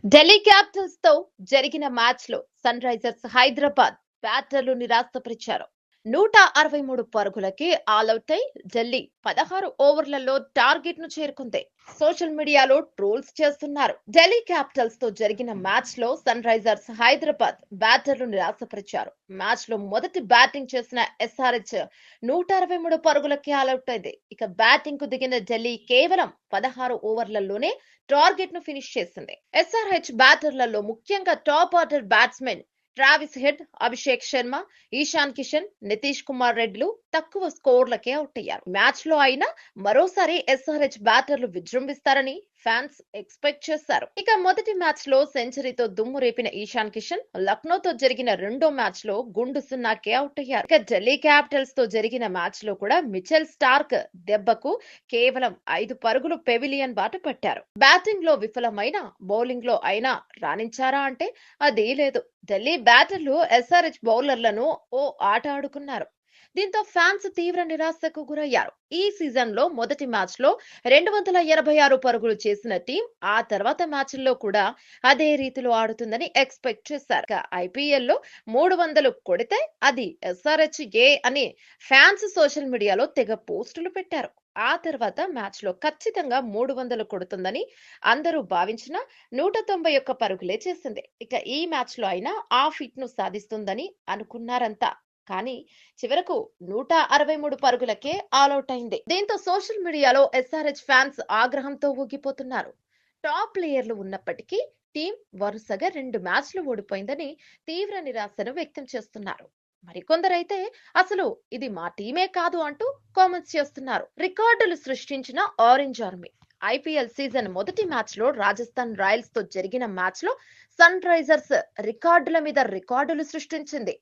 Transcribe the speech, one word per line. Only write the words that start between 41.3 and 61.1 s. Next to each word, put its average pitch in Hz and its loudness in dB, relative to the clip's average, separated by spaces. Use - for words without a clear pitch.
విజృంభిస్తారని 269 -2
ఫ్యాన్స్ 240 -2
ఎక్స్‌పెక్ట్ 285 -6
చేశారు. 302 -2
ఇక 403 -2
మొదటి 392 2
మ్యాచ్ 302 0
లో 262 6
సెంచరీతో 254 -4
దుమ్ము 254 -4
రేపిన 233 -2
ఈశాన్ 214 -4
కిషన్ 339 -6
లక్నోతో 330 -2
జరిగిన 254 0
రెండో 254 -2
మ్యాచ్ 196 -2
లో 196 -2
గుండు 254 -4
సున్నాకే 226 -4
అవుట్ 285 -6
అయ్యారు. 247 -4
ఇక 311 6
ఢిల్లీ 220 2
క్యాపిటల్స్ 285 2
తో 240 4
జరిగిన 226 -2
మ్యాచ్ 175 -6
లో 196 -4
కూడా 226 2
మిచెల్ 302 0
స్టార్క్ 269 2
దెబ్బకు 226 0
కేవలం 247 0
ఐదు 226 -8
పరుగులు 269 0
పెవిలియన్ 262 -2
బాట 220 -4
పట్టారు. - -6
బ్యాటింగ్ 370 6
లో 294 6
విఫలమైన 233 -4
బౌలింగ్ 247 -2
లో 208 2
అయినా 233 -2
రాణించారా 240 -4